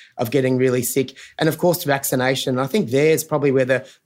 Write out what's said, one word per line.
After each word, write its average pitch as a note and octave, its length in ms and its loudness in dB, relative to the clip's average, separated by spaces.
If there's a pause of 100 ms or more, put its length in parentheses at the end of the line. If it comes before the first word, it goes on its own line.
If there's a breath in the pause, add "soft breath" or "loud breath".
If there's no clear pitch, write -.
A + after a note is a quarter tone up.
(180 loud breath)
of A#2 140 -4
getting C3 260 2
really B2+ 260 2
sick. - 340 -4 (220 loud breath)
And, D#3+ 100 2
of D#3 80 -2
course, F3 260 0
vaccination. C3 760 -2
I C3+ 80 -2
think E3+ 220 -2
there's D3+ 340 2
probably C#3+ 280 0
where C3 140 2
the B2+ 200 0 (200 loud breath)